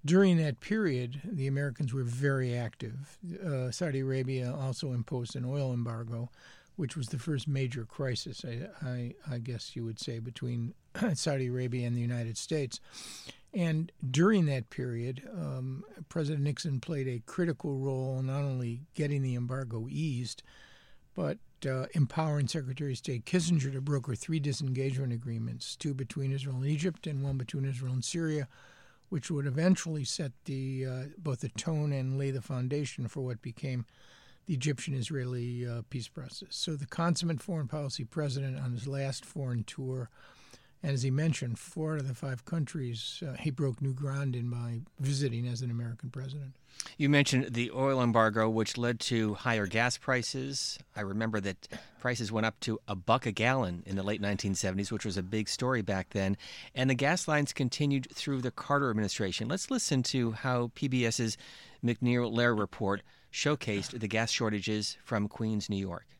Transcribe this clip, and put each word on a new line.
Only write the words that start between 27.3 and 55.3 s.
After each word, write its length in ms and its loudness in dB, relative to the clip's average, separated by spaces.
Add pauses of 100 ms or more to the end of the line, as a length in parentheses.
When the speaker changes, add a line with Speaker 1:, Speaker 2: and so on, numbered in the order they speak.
Speaker 1:
between 260 -2
Israel 280 -2
and 120 0
Syria, 440 0 (640)
which 200 -2
would 160 0
eventually 580 4
set 280 -4 (140)
the, 400 -2
uh, 160 -4 (160)
both 220 -2
the 100 -2
tone 420 0
and 240 0
lay 140 2
the 100 -2
foundation 640 -2
for 140 -6
what 220 -4
became 420 -4 (640)
the 80 0
Egyptian-Israeli, 1120 -2
uh, 240 -4
peace 180 -6
process. 440 -12
So 240 -2
the 100 -6
consummate 560 2
foreign 260 -2
policy 360 -4
president 540 -2
on 140 -2
his 160 -4
last 380 -4
foreign 380 -2
tour, 440 -6 (760)
and 100 0
as 100 2
he 80 2
mentioned, 480 2
four 360 -4
out 60 0
of 80 -2
the 60 -2
five 320 -6
countries, 760 -2
uh, 100 -4
he 160 -2
broke 300 0
new 120 0
ground 420 -2
in 160 -2
by 300 -4 (180)
visiting 480 0
as 140 -4
an 100 -2
American 400 -4
president. 460 -8 (400)
Speaker 2:
You 120 6
mentioned 460 8
the 160 2
oil 320 4
embargo, 460 8
which 280 2
led 240 2
to 340 2
higher 320 2
gas 300 2
prices. 800 -2 (180)
I 60 -4
remember 360 0
that 300 -4 (320)
prices 320 0
went 140 2
up 140 -2
to 280 -2
a 80 -4
buck 300 4
a 40 2
gallon 560 2
in 80 -4
the 80 0
late 180 0
nineteen 360 0
seventies, 340 0
which 140 -4
was 120 -2
a 60 0
big 260 -2